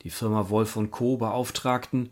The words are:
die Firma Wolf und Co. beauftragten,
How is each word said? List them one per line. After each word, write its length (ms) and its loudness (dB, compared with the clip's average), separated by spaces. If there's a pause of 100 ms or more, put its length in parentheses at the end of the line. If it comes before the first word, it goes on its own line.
die 80 -10
Firma 400 0
Wolf 260 2
und 140 0
Co. 260 2
beauftragten, 960 -2